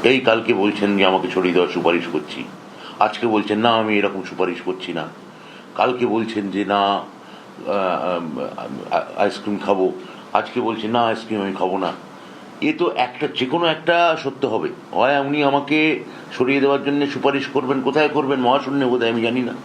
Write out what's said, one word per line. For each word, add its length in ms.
এই 160
কালকে 340
বলছেন 440
যে 80
আমাকে 260
সরিয়ে 220
দেওয়ার 180
সুপারিশ 400
করছি, 320
আজকে 280
বলছেন 320
না 100
আমি 280
এরকম 260
সুপারিশ 380
করছি 320
না, 140
কালকে 300
বলছেন 440
যে 160
না, 140
আ, 220
আ, 520
আ-, 300
আইসক্রিম 440
খাবো, 260
আজকে 280
বলছেন 300
না 140
আইসক্রিম 360
আমি 120
খাবো 240
না। 140
এ 160
তো 180
একটা, 320
যে 180
কোনো 200
একটা 580
সত্য 240
হবে। 220
হয় 280
উনি 240
আমাকে 600
সরিয়ে 220
দেওয়ার 240
জন্য 240
সুপারিশ 400
করবেন, 340
কোথায় 280
করবেন 300
মহাশূন্যে 460
বোধহয়, 260
আমি 100
জানি 200
না। 120